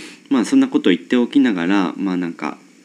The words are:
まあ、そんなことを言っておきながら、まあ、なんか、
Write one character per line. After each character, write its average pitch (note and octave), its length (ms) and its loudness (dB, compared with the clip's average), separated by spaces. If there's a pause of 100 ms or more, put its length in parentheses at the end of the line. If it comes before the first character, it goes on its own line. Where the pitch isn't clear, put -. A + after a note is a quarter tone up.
(300)
ま C3+ 100 2
あ、 G#2 60 2
そ - 100 0
ん C3+ 60 6
な C3+ 60 2
こ C3 120 0
と - 100 0
を F#2 40 6
言 E2+ 100 -4
っ - 40 -20
て B2+ 100 0
お A#2+ 100 2
き C#3+ 120 0
な B2+ 140 2
が F2 120 -4
ら、 F#2 320 0
ま F#2+ 160 -2
あ、 F2+ 40 -2
な F2+ 100 -4
ん E2+ 60 -8
か、 - 240 -8 (280)